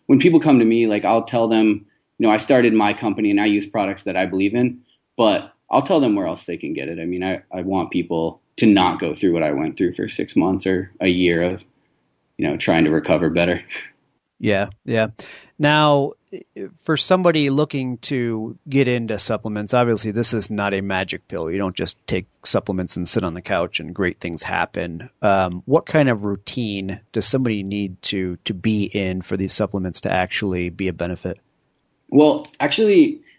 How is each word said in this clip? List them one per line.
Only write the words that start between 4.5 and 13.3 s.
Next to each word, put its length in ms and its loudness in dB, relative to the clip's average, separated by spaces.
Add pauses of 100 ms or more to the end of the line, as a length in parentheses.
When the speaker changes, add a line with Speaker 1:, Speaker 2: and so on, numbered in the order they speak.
Speaker 1:
in, 260 0 (360)
but 360 2 (180)
I'll 120 4
tell 180 2
them 140 4
where 120 -2
else 180 -8
they 120 -8
can 160 -8
get 160 -8
it. 100 -8
I 60 -8
mean, 180 -4
I, 200 -4 (100)
I 80 -8
want 300 -2
people 500 -4 (160)
to 100 2
not 320 4
go 160 -4
through 200 0
what 80 0
I 100 0
went 240 -4
through 160 0
for 160 -6
six 280 -6
months 300 0
or 240 0 (100)
a 80 2
year 340 2
of, 200 -2 (760)
you 100 -2
know, 80 -2
trying 280 2
to 60 2
recover 380 2
better. 340 0 (760)